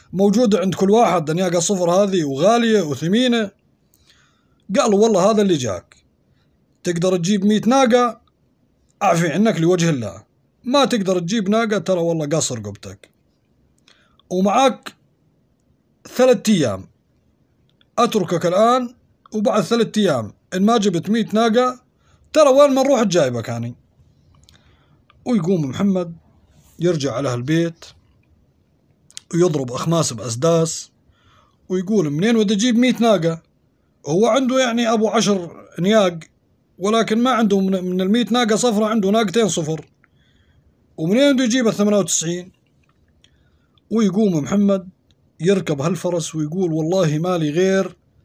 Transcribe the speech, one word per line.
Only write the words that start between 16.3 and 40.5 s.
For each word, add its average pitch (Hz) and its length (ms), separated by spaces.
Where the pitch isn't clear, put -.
أيام، 110 360
أتركك 185 480
الآن، 233 480
وبعد 208 280
ثلاثة 214 380
أيام 131 320
إن 185 80
ما 233 160
جبت 185 320
مية 220 220
ناقة، 233 480
ترى 302 160
وين 269 260
ما 262 80
نروح 254 200
تجايبك 139 480
أنا." 117 240
ويقوم 180 440
محمد 180 480
يرجع 160 360
على 135 140
هالبيت 156 560
ويضرب 151 380
أخماس 160 400
بأسداس، 147 800
ويقول: 185 420
"منين 196 260
ودي 214 180
أجيب 226 240
مية 247 220
ناقة؟" 170 420
هو 175 200
عنده 254 320
يعني 240 340
أبو 220 160
عشر 190 580
نياق، 190 380
ولكن 214 440
ما 262 80
عنده 214 300
من، 190 240
من 180 160
المية 214 300
ناقة 220 260
صفرة، 220 300
عنده 208 240
ناقتين 220 380
صفر، 160 380